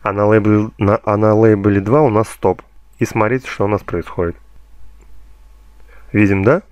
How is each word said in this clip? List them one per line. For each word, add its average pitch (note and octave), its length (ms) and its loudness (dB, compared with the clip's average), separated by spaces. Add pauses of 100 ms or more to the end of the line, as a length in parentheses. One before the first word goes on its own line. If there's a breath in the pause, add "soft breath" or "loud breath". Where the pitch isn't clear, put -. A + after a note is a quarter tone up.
А G#2 120 -4
на G#2 140 0
лейбле, G#2+ 520 2
на, G#2 260 2
а G#2 120 0
на G#2+ 180 2
лейбле G#2 460 2
два A#2 220 2
у C#3 60 2
нас G#2+ 200 0
стоп. - 340 -4 (360)
И A#2 60 -2
смотрите, A2+ 440 -2
что - 160 -6
у G2+ 40 -2
нас G2+ 140 -2
происходит. F2 540 -6 (1800 soft breath)
Видим, G2 320 2
да? C#3 280 2